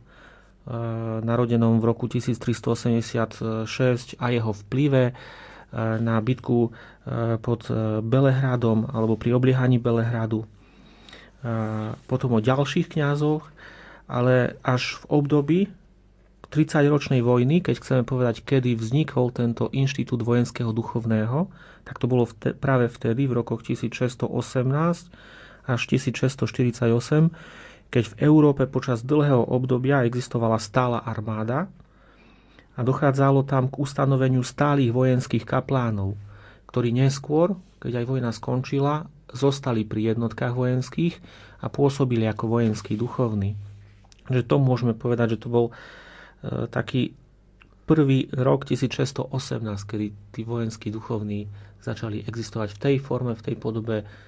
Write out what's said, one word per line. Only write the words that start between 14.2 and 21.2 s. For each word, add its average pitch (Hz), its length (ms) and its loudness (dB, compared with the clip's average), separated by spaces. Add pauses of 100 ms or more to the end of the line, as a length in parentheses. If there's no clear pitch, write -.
až - 400 -2
v - 20 -20 (180)
období 147 380 2 (840)
tridsaťročnej 147 800 2
vojny, 123 320 4
keď 151 240 0
chceme 131 240 0
povedať, 127 400 -2
kedy 123 320 2
vznikol 123 560 0
tento 120 400 0
inštitút 135 480 0
vojenského 120 480 0
duchovného, 113 800 -2 (320)